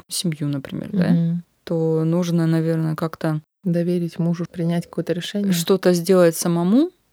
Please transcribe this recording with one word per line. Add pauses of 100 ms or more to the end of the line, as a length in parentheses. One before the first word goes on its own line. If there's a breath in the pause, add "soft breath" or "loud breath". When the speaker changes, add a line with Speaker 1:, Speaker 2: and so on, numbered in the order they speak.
Speaker 1:
семью,
например,
да,
Speaker 2:
Мгм. (200)
Speaker 1:
то
нужно,
наверное,
как-то (220)
Speaker 2:
Доверить
мужу
принять
какое-то
решение.
Speaker 1:
что-то
сделать
самому (240)